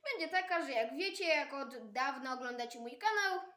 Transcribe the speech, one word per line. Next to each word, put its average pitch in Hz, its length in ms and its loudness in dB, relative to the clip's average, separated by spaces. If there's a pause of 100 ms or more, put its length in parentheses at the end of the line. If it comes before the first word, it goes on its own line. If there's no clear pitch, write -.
(120)
będzie 330 180 -2
taka, 359 360 2
że 269 60 -4
jak 240 260 2
wiecie, 370 300 0
jak 294 260 4
od 240 380 -8
dawna 262 420 -2
oglądacie 247 460 -4
mój 240 180 -8
kanał 392 420 2 (180)